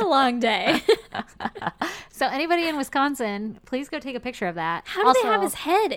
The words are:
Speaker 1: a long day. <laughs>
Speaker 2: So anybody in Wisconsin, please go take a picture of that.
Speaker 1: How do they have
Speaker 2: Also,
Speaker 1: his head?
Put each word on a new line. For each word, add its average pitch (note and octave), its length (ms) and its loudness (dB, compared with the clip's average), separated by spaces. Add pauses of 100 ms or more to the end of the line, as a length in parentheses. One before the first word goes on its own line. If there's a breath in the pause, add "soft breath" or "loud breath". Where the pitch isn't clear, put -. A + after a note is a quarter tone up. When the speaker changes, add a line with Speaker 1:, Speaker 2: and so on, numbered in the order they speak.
Speaker 1:
a G#4 40 0
long C4+ 320 4
day. A#3 480 2
<laughs> A4 60 8 (1200 loud breath)
Speaker 2:
So C4+ 140 -2
anybody E4 420 0
in D#4 80 -2
Wisconsin, B3+ 880 -2
please C4+ 240 -4
go D#4 100 -6
take C4+ 160 -10
a A#3+ 60 -6
picture A#3+ 260 -6
of E3+ 100 -4
that. E3 300 -4
Speaker 1:
How F#4 160 -2
do A4 200 6
they G#4+ 40 2
have G#4+ 140 2
Speaker 2:
Also, F#4+ 60 2
Speaker 1:
his - 80 -2
head? F4+ 420 0